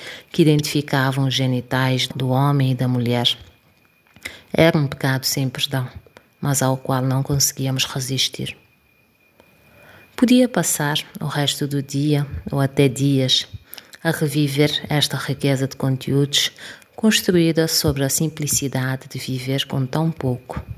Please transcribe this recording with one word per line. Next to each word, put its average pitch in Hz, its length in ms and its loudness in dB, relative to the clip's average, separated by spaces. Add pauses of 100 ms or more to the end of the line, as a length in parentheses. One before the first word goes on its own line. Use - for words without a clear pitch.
(320)
que - 100 0
identificavam 143 840 2
os 123 80 -2
genitais 127 720 0
do 131 220 -4
homem 135 420 2
e 127 40 0
da 127 120 -2
mulher. 120 500 0 (1120)
Era 165 240 6
um 147 120 2
pecado 131 380 -2
sem 135 240 -2
perdão, 127 380 -4 (520)
mas 139 240 0
ao 131 140 2
qual 131 260 -2
não 131 180 0
conseguíamos 135 640 -2
resistir. - 720 -4 (1600)
Podia 247 320 6
passar 151 500 0 (220)
o 165 60 -6
resto 143 420 -2
do 139 140 -2
dia, 143 440 0 (260)
ou 143 80 0
até 139 280 4
dias, 131 600 2 (560)
a 165 80 0
reviver 147 800 0
esta 147 280 0
riqueza 135 500 0
de - 80 -8
conteúdos 139 760 0 (440)
construída 170 720 4
sobre 139 360 2
a 135 60 2
simplicidade 135 1000 -2
de - 80 -12
viver 131 480 -4
com 135 220 -2
tão 160 240 0
pouco, - 520 -6 (140)